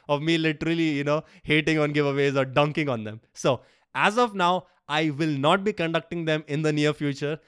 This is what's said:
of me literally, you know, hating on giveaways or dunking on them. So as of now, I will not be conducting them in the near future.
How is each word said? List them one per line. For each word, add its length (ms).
of 140
me 160
literally, 520
you 140
know, 180
hating 340
on 160
giveaways 420
or 80
dunking 440
on 160
them. 160
So 280
as 240
of 160
now, 320
I 220
will 180
not 340
be 100
conducting 520
them 240
in 140
the 100
near 200
future. 560